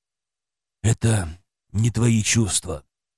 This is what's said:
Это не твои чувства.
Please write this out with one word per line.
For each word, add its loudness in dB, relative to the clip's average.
Это 0
не 0
твои 2
чувства. -2